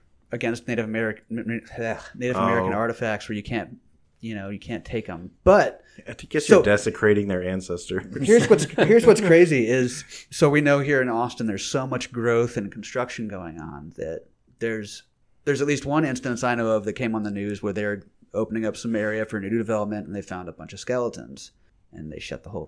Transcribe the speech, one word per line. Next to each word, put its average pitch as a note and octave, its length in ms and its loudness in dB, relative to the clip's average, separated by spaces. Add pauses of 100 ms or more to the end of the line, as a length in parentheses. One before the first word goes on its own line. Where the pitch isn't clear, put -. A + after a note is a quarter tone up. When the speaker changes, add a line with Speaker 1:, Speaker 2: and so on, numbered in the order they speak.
(320)
Speaker 1:
against A#2+ 360 -6
Native A#2 200 -4
Ameri-, A2 320 -4 (100)
m-, A2+ 100 -6
m-, A#2 220 -6 (180)
ugh, A#2 220 -6 (140)
Native B2 220 -2
American F#2+ 360 0
Speaker 2:
Oh. G2+ 40 -2
Speaker 1:
artifacts A2+ 520 -4
where A2 60 -6
you G#2 80 -6
can't, - 340 -6 (420)
you A2+ 160 -10
know, G2 140 -10
you G2+ 100 -10
can't - 240 -10
take - 260 -8
'em. F2 200 -12 (140)
But F3+ 380 4 (260)
Speaker 2:
I A#2+ 60 -14
guess - 340 -4
Speaker 1:
so G#3 80 10
Speaker 2:
you're E3+ 80 8
desecrating G#2 640 2
their F#2 160 -2
ancestors. F#2 600 -4 (220)
Speaker 1:
here's A3 240 6
what's, E3+ 140 6
Speaker 2:
<laughs> - 140 -6 (100)
Speaker 1:
here's A3+ 180 8
what's G#3+ 160 8
crazy D#3+ 460 6
is, B2 360 0 (280)
so D3 180 4
we D3 120 6
know C#3+ 180 4
here C#3 220 2
in B2+ 80 0
Austin A#2+ 360 -2
there's G2 200 -4
so C3 200 -2
much C3 260 -6
growth A#2+ 460 2
and G2+ 140 -6
construction A#2 560 -8
going F2 340 -10
on D2+ 360 -14
that D#2+ 260 -8 (360)
there's, A2 440 -6 (420)
there's C#3 160 0
at C#3+ 60 0
least C#3+ 180 0
one D3+ 200 2
instance B2+ 380 -4
I A#2+ 120 2
know A2+ 160 0
of G#2 140 2
that G#2 80 -4
came A2+ 220 -4
on G#2+ 80 -4
the G#2 80 -6
news G2+ 300 -6
where G2+ 120 -4
they're G#2 300 -4 (300)
opening A2 320 -2
up G#2 100 -2
some A2+ 200 -4
area G#2+ 300 -2
for G#2+ 140 -6
new G2 180 -6
development G#2+ 500 -2
and F#2+ 80 -10
they G2 60 -6
found F2+ 280 -10
a D#2+ 40 -16
bunch D#2+ 200 -16
of F#2+ 60 -16
skeletons A#2 720 -6 (400)
and D#2 200 -14
they D2 80 -14
shut - 240 -12
the - 60 -18
whole E2+ 180 -10